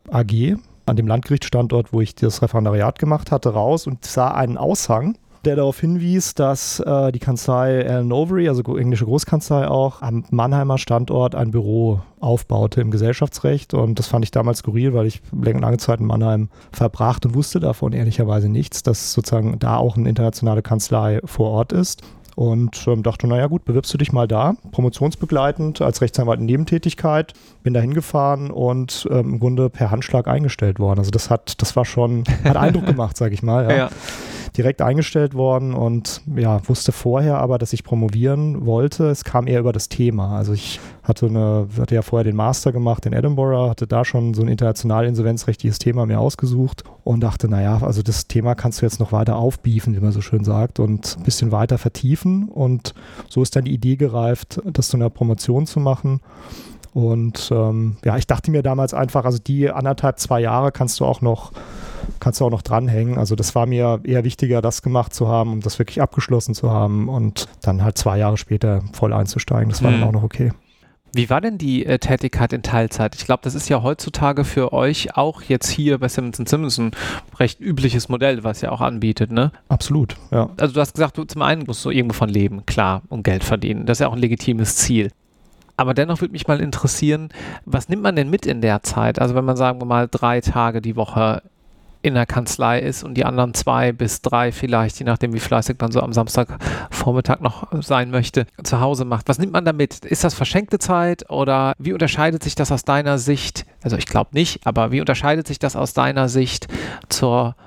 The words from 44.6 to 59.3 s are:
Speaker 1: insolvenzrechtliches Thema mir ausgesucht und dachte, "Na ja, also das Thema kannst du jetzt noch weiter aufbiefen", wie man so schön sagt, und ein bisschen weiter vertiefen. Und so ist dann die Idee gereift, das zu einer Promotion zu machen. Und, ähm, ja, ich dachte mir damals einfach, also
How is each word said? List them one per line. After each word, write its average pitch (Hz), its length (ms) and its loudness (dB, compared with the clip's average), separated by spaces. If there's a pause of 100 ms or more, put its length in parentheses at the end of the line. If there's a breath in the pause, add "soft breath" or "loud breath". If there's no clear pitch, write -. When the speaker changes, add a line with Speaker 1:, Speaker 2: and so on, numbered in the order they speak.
Speaker 1:
insolvenzrechtliches 113 720 0
Thema 120 280 0
mir 107 140 0
ausgesucht 131 640 0 (200 loud breath)
und 113 160 0
dachte, 113 300 0
"Na 98 120 2
ja, 104 200 2
also 104 200 0
das 107 260 -2
Thema 117 260 0
kannst - 280 -4
du 120 40 2
jetzt - 140 -2
noch 107 120 0
weiter 110 240 2
aufbiefen", 117 600 0
wie 98 40 0
man 104 120 2
so 104 80 -2
schön 104 240 0
sagt, 107 340 0
und 107 400 0
ein - 60 -14
bisschen 120 260 0
weiter 110 280 2
vertiefen. 185 720 0
Und 127 460 -2 (340 loud breath)
so 131 140 0
ist - 140 0
dann 131 80 2
die 135 80 -2
Idee 127 240 2
gereift, 120 680 0
das 139 240 -2
zu - 80 0
einer 117 140 2
Promotion 120 560 0
zu - 140 -2
machen. 135 400 0 (720 loud breath)
Und, 117 580 0
ähm, 110 520 0
ja, 117 140 2
ich - 80 0
dachte 135 240 0
mir 147 120 2
damals 131 300 0
einfach, 131 320 0
also 123 140 2